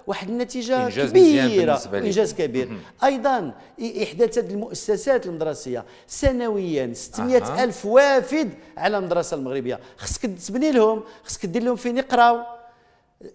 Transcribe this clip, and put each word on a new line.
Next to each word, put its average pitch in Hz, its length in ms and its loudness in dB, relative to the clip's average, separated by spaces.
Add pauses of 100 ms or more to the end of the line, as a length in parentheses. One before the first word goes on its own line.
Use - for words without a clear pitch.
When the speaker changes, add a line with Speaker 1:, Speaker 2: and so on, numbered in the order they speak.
Speaker 1:
واحد 196 220 -6
النتيجة 247 560 -2
Speaker 2:
إنجاز 233 260 -2
مزيان 302 380 8
Speaker 1:
كبيرة 185 180 2
Speaker 2:
بالنسبة 143 320 0
لكم. 233 60 -2
Speaker 1:
وإنجاز 208 300 0
كبير. 127 340 -2
Speaker 2:
مهم. 107 120 -12 (240)
Speaker 1:
أيضًا 247 480 0 (260)
ي-، 220 260 -6
إحداثات 214 460 0
المؤسسات 208 760 -2
المدرسية 151 580 -6 (220)
سنويًا 202 880 -2
ستمية 233 720 0
ألف 202 220 -4
Speaker 2:
أها. 208 60 -2
Speaker 1:
وافد 277 580 4 (260)
على 202 220 0
المدرسة 175 360 -2
المغربية، 131 460 -6 (160)
خصك - 300 -6
تبني 214 460 -2
لهم، 220 300 4 (220)
خصك - 220 -8
دير 208 160 -2
لهم 240 140 0
فين 240 220 -4
يقراو. 240 420 4 (960)